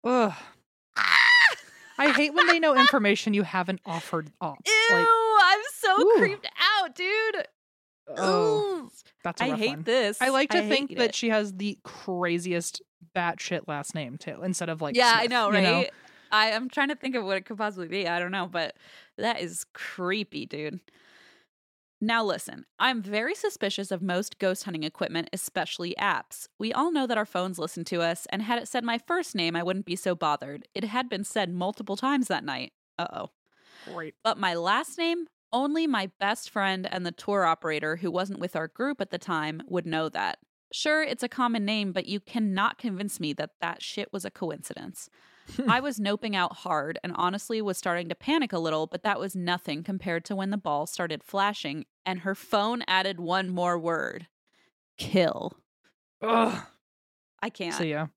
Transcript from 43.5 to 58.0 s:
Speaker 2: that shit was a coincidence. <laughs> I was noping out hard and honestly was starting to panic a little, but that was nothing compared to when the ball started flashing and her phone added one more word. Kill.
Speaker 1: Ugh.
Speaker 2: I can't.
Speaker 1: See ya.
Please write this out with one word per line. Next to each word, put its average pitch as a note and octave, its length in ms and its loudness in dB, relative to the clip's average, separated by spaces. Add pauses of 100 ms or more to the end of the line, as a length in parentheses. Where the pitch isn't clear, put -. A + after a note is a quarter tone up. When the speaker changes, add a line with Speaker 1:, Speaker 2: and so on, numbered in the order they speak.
Speaker 2:
that E3+ 200 -4
shit - 320 -8
was F#3+ 120 -6
a G3 60 -6
coincidence. - 800 -10 (380)
<laughs> C4 220 -2
I A#3 120 4
was C4 180 -4
noping G#3 360 -2
out F3+ 240 0
hard D#3 460 -2
and F3 120 -6
honestly G3+ 460 -2
was G3+ 160 -2
starting F3 300 -2
to E3+ 60 -6
panic C#4+ 380 0
a F3+ 60 -2
little, D#3+ 280 0
but - 160 -8
that G3+ 180 0
was F#3+ 160 -6
nothing F3 460 -4
compared F3 440 -4
to G3+ 100 -6
when G3 140 -4
the G#3 60 -2
ball D3+ 300 -2
started D#3+ 360 -6
flashing G3 640 -4 (220)
and F#3 140 -4
her F#3+ 140 -2
phone A3+ 540 0
added F#3 320 2
one F3+ 300 0
more F3 280 0
word. E3 480 -4 (720)
Kill. - 540 2 (680)
Speaker 1:
Ugh. A3+ 420 2 (800)
Speaker 2:
I A3 80 -4
can't. E3+ 240 -8
Speaker 1:
See D#3+ 160 -2
ya. D3+ 160 -2 (100)